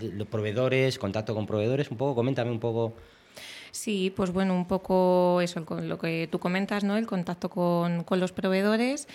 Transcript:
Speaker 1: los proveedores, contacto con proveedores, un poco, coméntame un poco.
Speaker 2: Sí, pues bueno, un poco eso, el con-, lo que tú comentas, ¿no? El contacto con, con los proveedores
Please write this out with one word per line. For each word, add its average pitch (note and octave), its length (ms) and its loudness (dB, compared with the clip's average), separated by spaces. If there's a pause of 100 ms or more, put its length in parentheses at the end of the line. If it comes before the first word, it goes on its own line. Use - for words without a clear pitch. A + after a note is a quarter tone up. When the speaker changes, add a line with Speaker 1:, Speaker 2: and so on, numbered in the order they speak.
(180)
Speaker 1:
los G#2 100 -6
proveedores, B2+ 720 2
contacto G#2+ 360 -2
con G#2 120 -2
proveedores, A#2 440 0
un A2 60 -8
poco, C3+ 180 0
coméntame A#2+ 360 0
un A2+ 100 -4
poco. A2+ 320 0 (800)
Speaker 2:
Sí, F#3+ 440 -2
pues F#3 160 0
bueno, F#3+ 240 2
un F3+ 100 0
poco F3+ 720 4
eso, E3+ 200 -2
el D#3 40 -6
con-, E3 240 -6
lo E3 80 -2
que E3 320 -2
tú F3 120 -2
comentas, G3+ 420 0
¿no? G3+ 140 2
El A3+ 100 0
contacto F3+ 420 -4
con, F3 540 2
con F#3 160 0
los F3+ 140 0
proveedores G#3+ 840 2